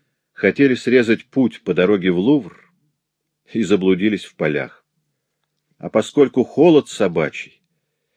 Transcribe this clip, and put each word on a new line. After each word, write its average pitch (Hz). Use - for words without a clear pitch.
хотели 127
срезать 113
путь 123
по 92
дороге 92
в 87
Лувр 117
и 110
заблудились 95
в -
полях. 73
А -
поскольку 123
холод 156
собачий, 82